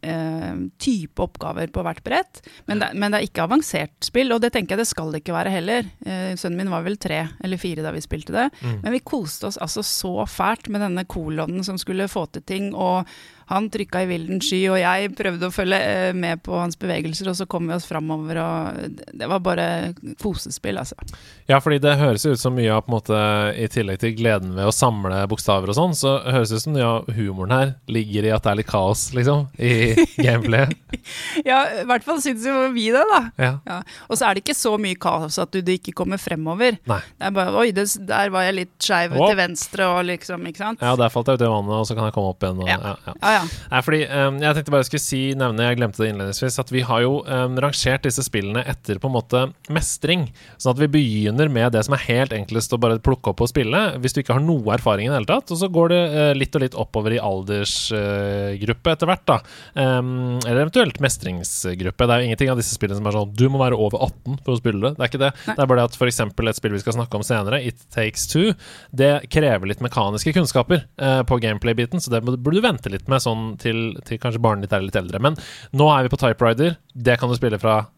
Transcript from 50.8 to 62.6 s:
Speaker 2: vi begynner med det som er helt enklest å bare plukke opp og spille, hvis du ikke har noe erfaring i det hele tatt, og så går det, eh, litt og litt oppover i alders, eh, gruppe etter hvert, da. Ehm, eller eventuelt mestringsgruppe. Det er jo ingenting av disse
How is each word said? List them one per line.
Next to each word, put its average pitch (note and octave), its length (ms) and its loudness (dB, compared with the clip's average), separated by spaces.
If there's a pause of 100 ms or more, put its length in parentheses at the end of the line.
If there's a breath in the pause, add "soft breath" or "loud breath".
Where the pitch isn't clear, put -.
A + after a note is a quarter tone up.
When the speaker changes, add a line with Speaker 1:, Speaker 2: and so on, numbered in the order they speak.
Speaker 2:
vi D3+ 80 4
begynner B2 640 2
med A#2 220 4
det G#2+ 100 4
som C#3 80 0
er - 140 0
helt B2 260 2
enklest A2 400 -2
å A#2 80 0
bare A2+ 160 4
plukke C3 320 2
opp G2+ 160 0
og B2 60 -2
spille, C3+ 300 2 (200)
hvis B2+ 160 0
du C3+ 60 -2
ikke - 160 0
har - 40 2
noe C3+ 300 2
erfaring A2 320 2
i C3 60 0
det C#3 80 2
hele G#2 100 -2
tatt, G#3+ 240 0
og E3 80 -4
så F#3+ 80 0
går E3+ 240 4
det, F3 80 4 (160)
eh, D3+ 160 6
litt C3+ 240 0
og C3+ 80 2
litt B2+ 160 -4
oppover A2 320 -2
i A#2 80 0
alders, G2+ 540 -2 (180)
eh, G2+ 720 -2
gruppe C3+ 320 0
etter D#3+ 160 0
hvert, F3 180 -2
da. B2+ 80 6 (400 loud breath)
Ehm, B2+ 680 0
eller B2 180 4
eventuelt F3+ 380 2
mestringsgruppe. F#2 1040 -2
Det A#2+ 80 6
er B2 80 4
jo B2 80 -2
ingenting C3 180 2
av B2+ 80 0
disse - 160 -2